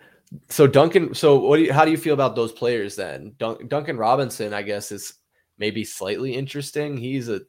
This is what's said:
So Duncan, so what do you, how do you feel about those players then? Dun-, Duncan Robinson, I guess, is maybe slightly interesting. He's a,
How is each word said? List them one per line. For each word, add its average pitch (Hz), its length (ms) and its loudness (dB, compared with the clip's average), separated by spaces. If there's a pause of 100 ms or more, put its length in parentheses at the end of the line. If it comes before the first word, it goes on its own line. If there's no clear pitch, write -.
(500)
So 143 160 6
Duncan, 160 480 4
so 143 240 6
what 139 180 4
do 165 60 6
you, 135 100 2
how 156 140 6
do 156 40 2
you 160 60 2
feel 156 160 0
about 131 240 0
those 113 160 -2
players 117 440 -4
then? 87 420 -10
Dun-, 113 280 -6
Duncan 143 300 -4
Robinson, 113 560 0
I 104 80 -4
guess, 104 320 -6
is 101 220 -12 (420)
maybe 104 280 -4
slightly 107 500 -6
interesting. 143 640 -6
He's 123 320 -6
a, 98 180 -4